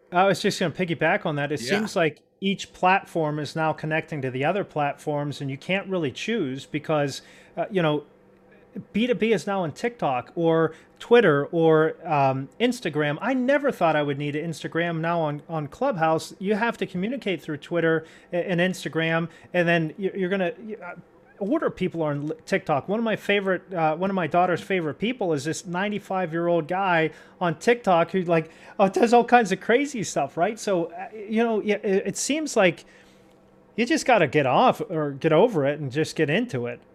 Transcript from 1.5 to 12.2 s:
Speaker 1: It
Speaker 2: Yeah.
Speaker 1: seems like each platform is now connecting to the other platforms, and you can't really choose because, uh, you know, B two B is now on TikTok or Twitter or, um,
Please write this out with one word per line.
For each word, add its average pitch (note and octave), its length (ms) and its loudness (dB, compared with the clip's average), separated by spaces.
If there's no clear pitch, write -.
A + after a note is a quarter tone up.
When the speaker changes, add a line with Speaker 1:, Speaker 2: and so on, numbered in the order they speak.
Speaker 1:
It C#3+ 80 -6
Speaker 2:
Yeah. - 80 -6
Speaker 1:
seems G3+ 260 -2
like D#3+ 260 0
each G3 320 -4
platform F3 680 0
is C#3+ 160 -8
now D#3+ 160 0
connecting D#3 520 -6
to C3 80 -4
the C3 120 -4
other F3 220 0
platforms, D3 720 -4
and C#3 100 -6
you C3+ 80 -8
can't F#3 300 -4
really E3+ 240 -2
choose C#3 540 -4
because, D3 560 -2
uh, E3+ 160 -4
you F#3 100 0
know, D3+ 220 2
B A3+ 140 2
two B3 80 0
B A3 180 0
is F#3+ 140 -2
now G3 160 -2
on D3+ 80 -4
TikTok D3 640 -4
or E3 380 2
Twitter F3 480 6
or, D#3+ 480 4
um, C3+ 440 0